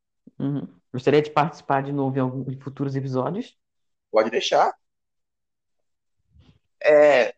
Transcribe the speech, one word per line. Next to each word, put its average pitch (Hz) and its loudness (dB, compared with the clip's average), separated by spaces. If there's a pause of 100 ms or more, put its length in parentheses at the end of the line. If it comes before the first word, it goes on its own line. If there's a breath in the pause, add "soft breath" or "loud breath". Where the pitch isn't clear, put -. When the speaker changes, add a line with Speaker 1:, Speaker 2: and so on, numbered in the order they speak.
(380)
Speaker 1:
Uhum. 139 -6 (260)
Gostaria 139 2
de 151 -8
participar 143 -2
de 143 -8
novo 135 -4
em 135 -2
algum, 131 -6
em 131 -10
futuros 135 -8
episódios. 139 -6 (540)
Speaker 2:
Pode 110 0
deixar. 143 0 (2000)
É, 147 4